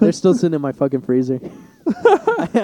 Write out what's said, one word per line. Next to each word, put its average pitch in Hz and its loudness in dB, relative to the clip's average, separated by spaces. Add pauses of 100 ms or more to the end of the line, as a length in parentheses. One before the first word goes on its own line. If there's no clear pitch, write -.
they're 202 4
still 185 2
sitting 165 0
in 143 -2
my 139 -4
fucking 135 -2
freezer. 127 -2 (260)
<laughs> - -12
I, 415 0
I 226 0